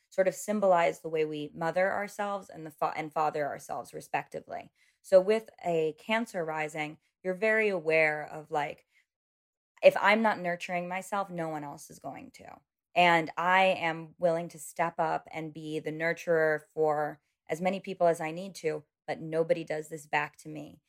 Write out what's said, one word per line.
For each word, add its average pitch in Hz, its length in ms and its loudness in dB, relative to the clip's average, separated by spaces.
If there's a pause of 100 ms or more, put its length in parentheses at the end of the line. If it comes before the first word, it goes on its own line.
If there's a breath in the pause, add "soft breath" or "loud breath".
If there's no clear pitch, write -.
sort 190 200 2
of - 60 -6
symbolize 180 640 2
the 165 80 -10
way 156 160 0
we 151 280 -6
mother 165 380 0
ourselves 202 580 -6
and 160 160 -14
the 156 60 -14
fa-, - 240 -2
and 156 160 -6
father 151 340 0
ourselves, 143 480 -8
respectively. - 800 -8 (300)
So 190 180 8
with 220 300 0 (160)
a 160 340 0
Cancer 220 460 -2
rising, 156 520 -6 (260)
you're 185 100 -2
very 220 340 2
aware 156 580 2
of, 156 260 -14
like, 151 340 -4 (960)
if 185 180 10
I'm 214 220 4
not 208 180 2
nurturing 175 480 -4
myself, 190 420 -6
no 165 200 -6
one 151 140 -8
else 147 260 -14
is - 100 -20
going - 360 -14
to. - 100 -20 (500)
And 170 420 4
I 185 260 4
am 165 540 0
willing 170 320 0
to 160 100 -20
step - 400 -4
up 160 320 -2
and 160 220 -10
be 156 260 -8
the 151 120 -8
nurturer 160 720 0 (120)
for 151 460 0 (300)
as 160 100 -4
many 185 200 -2
people 185 280 0
as 165 140 2
I 156 100 -4
need 180 240 -10
to, 151 280 -6 (240)
but 147 120 -6
nobody 160 440 0
does 156 260 -6
this 151 160 -14
back 147 320 -4
to - 120 -16
me. 151 400 -14